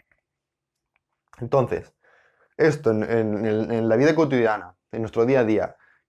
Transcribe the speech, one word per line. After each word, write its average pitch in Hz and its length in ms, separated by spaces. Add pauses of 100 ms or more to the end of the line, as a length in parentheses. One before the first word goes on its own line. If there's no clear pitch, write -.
(1400)
Entonces, 120 580 (640)
esto 127 340
en, 107 120
en, 110 420
en, 110 260
en 113 160
la 110 80
vida 143 180
cotidiana, 117 600 (160)
en 113 80
nuestro 113 260
día 135 140
a 123 60
día, 107 320 (320)